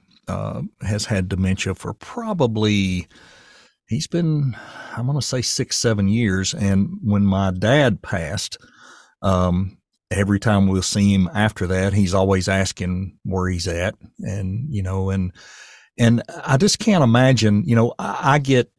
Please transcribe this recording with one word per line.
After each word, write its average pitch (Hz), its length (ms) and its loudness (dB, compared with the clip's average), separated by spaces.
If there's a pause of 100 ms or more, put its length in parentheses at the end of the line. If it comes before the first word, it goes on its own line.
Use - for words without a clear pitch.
(280)
uh, 95 340 -8 (180)
has 104 260 -4
had 92 220 -2
dementia 95 460 -2
for - 180 -10
probably, 107 1160 -2 (800)
he's 151 180 -4
been, 156 500 -2 (400)
I'm 120 100 -4
gonna 143 160 -2
say 127 200 -4
six, - 340 -4
seven 101 300 0
years. 98 480 0
And 98 480 0
when 101 220 2
my 98 260 2
dad 110 500 2
passed, 85 580 -6 (640)
um, 90 540 2 (360)
every 101 280 2
time 101 260 4
we'll 95 160 2
see 101 320 2
him 92 200 2
after 104 340 0
that, 92 240 0
he's 98 220 2
always 98 340 2
asking 92 720 -2
where 92 260 -2
he's 87 200 -4
at. 85 260 -4 (240)
And, 101 500 -6
you 107 140 -4
know, 95 280 -4
and, 95 220 -2 (640)
and 117 240 4 (240)
I 135 120 2
just 190 240 0
can't 190 240 4
imagine, 113 600 4
you 117 120 2
know, 113 200 2
I, 135 380 0
I 151 40 4
get 135 400 2